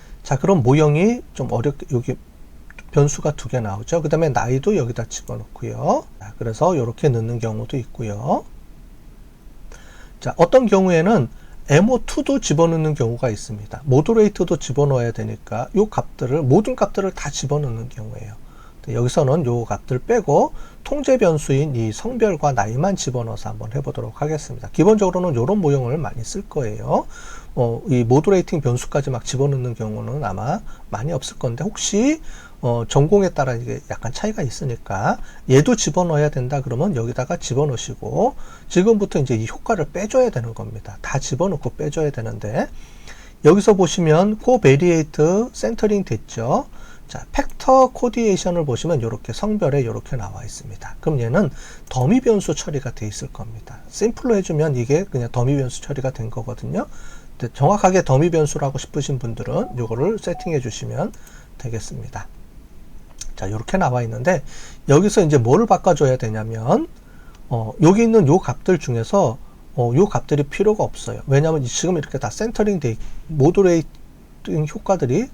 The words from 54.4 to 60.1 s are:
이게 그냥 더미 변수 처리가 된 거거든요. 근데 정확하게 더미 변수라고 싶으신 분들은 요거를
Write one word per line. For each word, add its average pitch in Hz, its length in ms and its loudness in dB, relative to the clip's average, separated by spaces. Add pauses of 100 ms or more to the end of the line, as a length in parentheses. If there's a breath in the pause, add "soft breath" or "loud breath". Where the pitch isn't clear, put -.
이게 131 280 2
그냥 123 280 -4
더미 127 260 2
변수 131 240 -4
처리가 131 300 -6
된 113 180 -8
거거든요. 123 560 -6 (520 loud breath)
근데 120 160 -6
정확하게 180 500 4
더미 139 260 4
변수라고 147 480 0
싶으신 143 400 -4
분들은 120 640 -6
요거를 127 400 -2